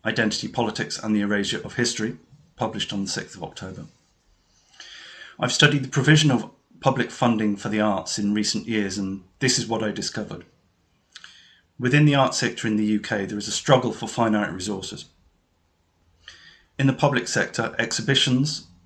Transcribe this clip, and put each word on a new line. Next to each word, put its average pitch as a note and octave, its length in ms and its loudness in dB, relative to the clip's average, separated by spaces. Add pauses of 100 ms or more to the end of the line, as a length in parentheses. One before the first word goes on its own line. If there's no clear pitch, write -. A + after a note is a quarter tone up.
Identity A2+ 420 0
Politics A2 540 -4
and G#2+ 140 0
the G#2 60 2
Erasure G#2 440 0
of G#2 100 -12
History, A#2 420 -2 (380)
published G#2 380 -4
on G2 100 -4
the F2+ 60 -6
sixth - 260 -8
of E2+ 80 -14
October. F#2 420 -12 (1500)
I've B2 120 0
studied D3 320 4
the - 60 -8
provision D3+ 420 6
of A2+ 180 0 (300)
public B2+ 300 0
funding G#2+ 480 0
for A2+ 120 -8
the G#2+ 120 0
arts G2+ 380 -2
in G#2 140 0
recent G#2 340 -2
years, G2+ 320 -2
and F#2+ 240 -6 (160)
this C3 180 2
is A2+ 100 -4
what A2 160 -2
I G#2+ 80 -2
discovered. - 540 -8 (1300)
Within D3 260 6
the C#3+ 100 6
arts C3 220 4
sector - 300 -2
in G#2+ 100 0
the G#2+ 80 2
U G#2+ 140 2
K, G2+ 260 -4
there G#2 120 -6
is G#2 100 -8
a F2+ 40 -6
struggle B2 400 4
for G#2+ 160 -8
finite G#2+ 460 0
resources. F#2+ 520 -8 (1700)
In C3+ 100 4
the C3 60 6
public C3 340 2
sector, - 520 -2
exhibitions, B2+ 880 0 (180)